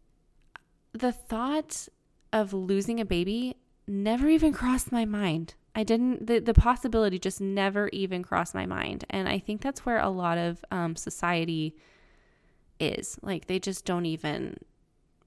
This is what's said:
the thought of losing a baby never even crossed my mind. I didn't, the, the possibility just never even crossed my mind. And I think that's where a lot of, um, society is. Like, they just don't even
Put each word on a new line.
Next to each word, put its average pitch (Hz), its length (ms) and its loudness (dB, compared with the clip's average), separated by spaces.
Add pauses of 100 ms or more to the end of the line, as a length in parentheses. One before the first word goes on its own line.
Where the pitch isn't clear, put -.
(920)
the 247 180 0
thought 262 760 -4 (440)
of 208 220 0
losing 196 460 0
a 220 60 -2
baby 202 520 -2 (300)
never 214 420 2
even 311 240 6
crossed 254 380 0
my 233 140 0
mind. 185 500 -2 (180)
I 220 100 -2
didn't, 226 440 2
the, 233 120 4
the 226 140 2
possibility 226 640 6
just 196 240 -4
never 196 480 0
even 185 340 -4
crossed 175 300 -2
my 185 120 -4
mind. - 440 -6
And 190 180 -2
I 196 120 -2
think 214 220 -6
that's - 240 -6
where 233 140 2
a - 100 2
lot 175 280 0
of, 170 320 -2
um, 170 260 -2
society 165 800 -2 (1040)
is. - 420 -4
Like, 180 260 -6
they 185 100 -2
just 190 280 -6
don't 175 200 -2
even 156 520 -4 (680)